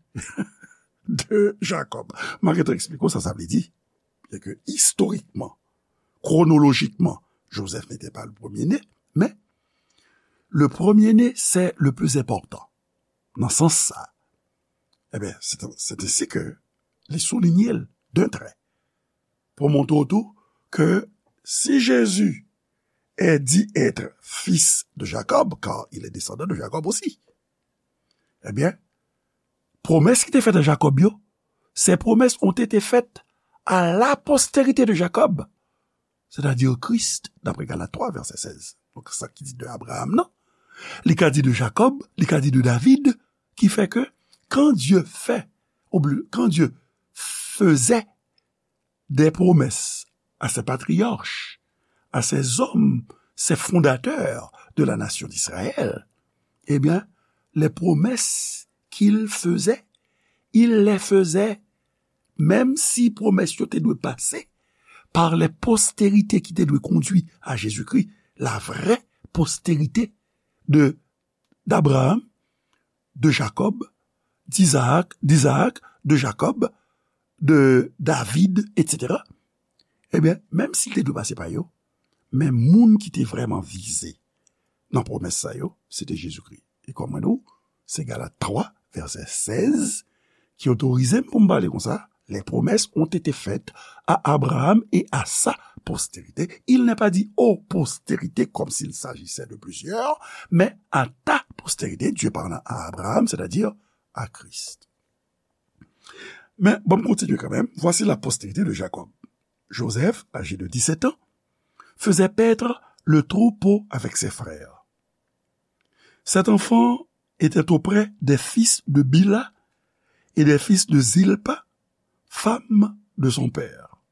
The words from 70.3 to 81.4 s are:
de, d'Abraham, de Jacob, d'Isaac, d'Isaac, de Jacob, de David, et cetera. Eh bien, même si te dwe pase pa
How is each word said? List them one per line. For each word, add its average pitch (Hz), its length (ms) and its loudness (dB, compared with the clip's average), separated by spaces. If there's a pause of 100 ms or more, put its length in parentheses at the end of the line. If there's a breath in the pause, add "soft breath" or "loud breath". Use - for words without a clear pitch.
de, 147 300 4 (680)
d'Abraham, 139 560 2 (920)
de 143 140 4
Jacob, 190 540 -2 (640)
d'Isaac, 147 640 2 (100)
d'Isaac, 143 560 2 (260 soft breath)
de 151 120 4
Jacob, 135 540 -2 (720)
de 139 580 4
David, 156 640 0 (120)
et 165 100 2
cetera. - 380 -6 (880)
Eh - 80 2
bien, 160 200 2 (100)
même 262 240 -2
si - 160 -4
te - 100 -2
dwe 131 140 -4
pase - 240 -8
pa 82 120 -10